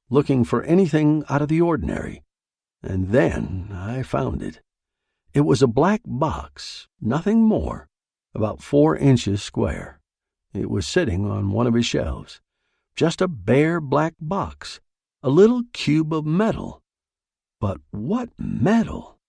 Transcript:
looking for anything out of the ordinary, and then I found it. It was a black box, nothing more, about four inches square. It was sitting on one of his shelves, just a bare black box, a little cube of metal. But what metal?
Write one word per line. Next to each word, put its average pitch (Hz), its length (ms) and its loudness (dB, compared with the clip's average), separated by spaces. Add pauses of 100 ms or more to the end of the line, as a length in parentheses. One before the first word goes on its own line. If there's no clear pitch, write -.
looking 135 340 2
for - 200 0
anything 156 680 4
out 139 120 0
of 147 80 -2
the 160 120 2
ordinary, 117 600 -2 (580)
and 92 280 -4
then 101 640 0
I 110 300 -8
found - 380 -4
it. - 200 -12 (720)
It 143 80 4
was 147 200 2
a 135 60 8
black 156 380 2
box, - 800 -6 (140)
nothing 170 400 0
more, 151 480 0 (440)
about 104 280 -4
four 147 340 4
inches 117 460 2
square. - 580 -6 (540)
It 101 160 -6
was 107 160 -4
sitting 92 400 -2
on 101 260 -4
one 110 140 0
of 120 80 2
his 117 140 0
shelves, - 520 -6 (560)
just 156 260 0
a 185 60 2
bare 147 540 2
black 147 400 0
box, 156 580 -8 (440)
a 131 60 0
little 220 340 6 (100)
cube 156 400 0
of 156 140 -4
metal. 185 560 -2 (760)
But 98 200 -4 (100)
what 208 480 -6
metal? - 800 -2 (120)